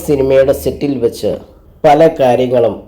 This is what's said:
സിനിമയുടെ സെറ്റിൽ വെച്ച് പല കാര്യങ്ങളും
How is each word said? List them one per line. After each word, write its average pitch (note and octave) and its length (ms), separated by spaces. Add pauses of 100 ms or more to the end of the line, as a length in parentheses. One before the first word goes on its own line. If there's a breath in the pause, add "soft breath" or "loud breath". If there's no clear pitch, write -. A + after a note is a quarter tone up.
സിനിമയുടെ C3+ 560
സെറ്റിൽ C#3 320 (100)
വെച്ച് G#2 280 (520)
പല D3+ 160 (200)
കാര്യങ്ങളും B2 540 (140)